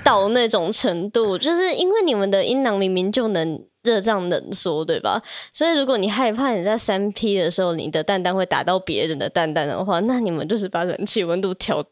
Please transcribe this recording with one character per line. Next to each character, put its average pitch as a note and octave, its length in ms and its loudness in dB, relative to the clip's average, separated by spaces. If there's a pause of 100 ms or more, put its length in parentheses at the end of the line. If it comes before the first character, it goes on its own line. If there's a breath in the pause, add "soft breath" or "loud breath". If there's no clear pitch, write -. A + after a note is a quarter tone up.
到 G#3 260 4
那 A#3 200 2
种 G3+ 220 0
程 F#3 400 -2
度？ G#3 260 2
<laughs> - 0 -
就 C#4+ 160 0
是 F4+ 220 2
因 F#4 120 0
为 G#4+ 160 2
你 C#4+ 120 2
们 G3 160 0
的 G3 120 4
阴 C4+ 200 0
囊 A3 120 2
明 G3 160 2
明 F#3 200 0
就 A#3 160 0
能 E3 360 -2 (200)
热 A3+ 180 2
胀 G3 280 0
冷 D#3 220 -2
缩， D#3+ 320 -2
对 - 160 0
吧？ G#2 220 0 (320 loud breath)
所 D#4+ 160 0
以 E4 80 2
如 C4+ 80 2
果 C4 100 2
你 G#3 140 0
害 A3+ 220 0
怕 B3 220 0
你 F3 100 -2
在 G#3 120 0
三 G3+ 360 -2
P G3+ 260 0
的 F3 140 0
时 F#3+ 100 -2
候， F3 140 0
你 D#3 160 -6
的 D#3+ 120 -2
蛋 F#3+ 200 0
蛋 F3+ 120 0
会 F#3+ 120 0
打 C3+ 160 0
到 F#3 160 2
别 D#3 260 -2
人 D#3 140 -4
的 - 100 -2
蛋 D#3+ 240 0
蛋 D3+ 140 0
的 D3 180 -2
话， F#3 140 0
那 B3 200 0
你 G#3 120 -2
们 D#3 160 -4
就 A3 100 0
是 G3 100 -4
把 A3+ 160 -2
冷 F#3 220 -4
气 G#3 180 -2
温 E3+ 160 0
度 F#3+ 140 -2
调 D3+ 380 -4